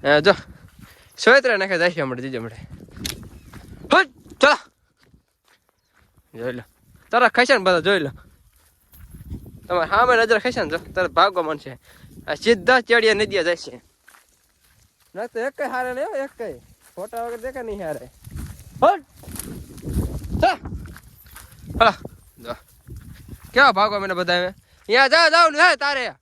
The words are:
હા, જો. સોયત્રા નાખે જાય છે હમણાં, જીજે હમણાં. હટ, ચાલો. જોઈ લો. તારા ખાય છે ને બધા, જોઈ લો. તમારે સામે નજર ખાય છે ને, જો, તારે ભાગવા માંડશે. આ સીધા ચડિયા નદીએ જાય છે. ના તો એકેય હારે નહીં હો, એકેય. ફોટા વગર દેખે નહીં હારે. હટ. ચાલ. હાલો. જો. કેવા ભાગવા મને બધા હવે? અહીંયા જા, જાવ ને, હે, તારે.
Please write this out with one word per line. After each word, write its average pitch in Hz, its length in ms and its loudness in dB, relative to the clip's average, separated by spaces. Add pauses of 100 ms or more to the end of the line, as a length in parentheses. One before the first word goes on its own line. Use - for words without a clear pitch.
હા, 147 180 4
જો. 190 140 4 (840)
સોયત્રા 247 380 6
નાખે 190 220 -2
જાય 175 120 2
છે 170 120 -4
હમણાં, 127 200 -6
જીજે 131 160 -8
હમણાં. 113 200 -10 (1300)
હટ, 349 160 4 (320)
ચાલો. 285 180 4 (1800)
જોઈ 120 180 -8
લો. 120 100 -12 (480)
તારા 240 180 2
ખાય 247 180 2
છે 285 60 2
ને 247 60 4
બધા, 185 220 2
જોઈ 185 180 0
લો. 143 120 -4 (1600)
તમારે 170 220 -2
સામે 240 260 4
નજર 226 220 2
ખાય 247 140 -4
છે 240 100 -4
ને, 151 80 -6
જો, 165 80 -6
તારે 175 300 -4
ભાગવા 180 340 2
માંડશે. 151 360 -8 (480)
આ 156 80 -6
સીધા 226 460 2
ચડિયા 226 340 2
નદીએ 196 300 -2
જાય 170 120 0
છે. 123 260 -18 (1300)
ના 208 120 -8
તો 226 140 -8
એકેય 269 280 -6
હારે 254 260 -6
નહીં 277 120 -4
હો, 427 80 -8
એકેય. 233 460 -10 (360)
ફોટા 220 280 -10
વગર 233 160 -10
દેખે 254 220 -10
નહીં 208 220 -10
હારે. 131 260 -10 (720)
હટ. 330 200 4 (1400)
ચાલ. - 180 2 (1200)
હાલો. 226 140 4 (500)
જો. 117 120 -12 (1000)
કેવા 262 180 6
ભાગવા 202 260 0
મને 196 160 -4
બધા 175 240 0
હવે? 180 80 -2
અહીંયા 233 600 0
જા, 320 200 6
જાવ 330 220 6
ને, 294 80 -6
હે, 330 180 4
તારે. 277 300 -4 (160)